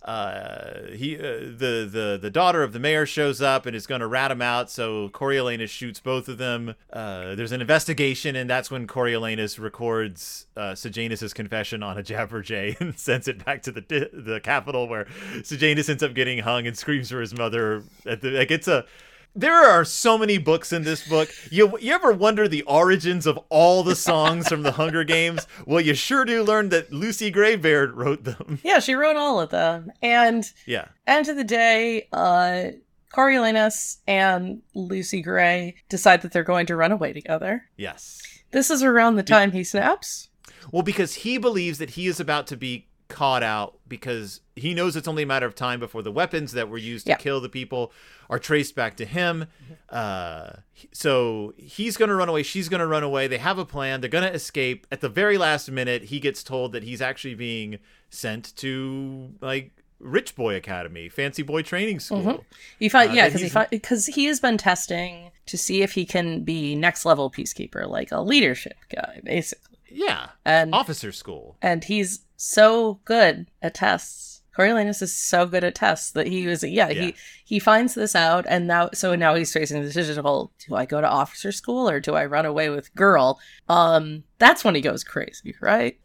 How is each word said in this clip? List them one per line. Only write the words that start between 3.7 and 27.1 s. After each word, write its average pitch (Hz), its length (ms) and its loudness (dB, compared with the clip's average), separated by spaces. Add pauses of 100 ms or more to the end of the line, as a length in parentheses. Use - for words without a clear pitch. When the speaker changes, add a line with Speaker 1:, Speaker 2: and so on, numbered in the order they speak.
Speaker 1:
is 104 100 -12
gonna 117 220 -4
rat 131 240 -2
him 123 100 -6
out, 120 260 -2
so 110 420 -6
Coriolanus 123 600 -2
shoots 120 300 -12
both 131 280 -4
of 120 100 -12
them. 120 360 -6 (180)
Uh, 95 440 -10
there's 113 160 -6
an 127 80 -6
investigation, 143 760 0
and 127 160 -6
that's 123 180 -2
when 123 200 -10
Coriolanus 113 720 -4
records, 110 840 -6 (100)
uh, 101 180 -8
Sejanus's 113 580 -8
confession 107 520 -8
on 98 140 -8
a 104 40 -10
Jabberjay 107 760 -6
<laughs> - 40 -14
and 175 180 -8
sends 127 300 -2
it 104 160 -8
back 139 180 -6
to - 80 -10
the 107 120 -12
di-, 151 300 -4
the 110 280 -8
capital, 127 480 -2
where 110 180 -6 (380)
Sejanus 151 440 2
ends 147 140 -2
up 131 120 -2
getting 123 240 -2
hung 117 280 -2
and 117 100 -8
screams 135 340 -4
for 127 100 -6
his 110 180 -8
mother. 110 460 -2 (200)
At 107 180 -8
the, 131 80 -2
like, 135 200 2
it's 156 160 0
a, 147 180 2 (500)
there 285 200 2 (100)
are 180 180 10
so 226 360 2
many 208 180 2
books 160 380 0
in 165 100 -2
this 151 240 -4
book. 156 220 2 (200)
You, 202 300 6
you 247 140 0
ever 330 180 4
wonder 208 340 4
the 156 180 0
origins 170 640 4
of 156 120 2 (100)
all 175 340 8
the 170 140 2
songs 165 500 2
from 151 160 0
the 139 100 2
Hunger 160 320 0
Games? 165 420 0 (180)
Well, 160 160 2
you 156 140 2
sure 262 320 0
do 233 160 2
learn 214 260 2
that 165 240 0
Lucy 208 380 -4